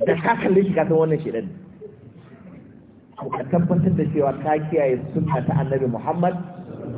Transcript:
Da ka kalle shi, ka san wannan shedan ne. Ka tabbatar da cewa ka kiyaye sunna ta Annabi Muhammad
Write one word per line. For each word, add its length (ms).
Da 80
ka 240
kalle 240
shi, 100
ka 140
san 80
wannan 240
shedan 260
ne. 60
Ka 160
tabbatar 440
da 160
cewa 220
ka 140
kiyaye 320
sunna 340
ta 80
Annabi 320
Muhammad 480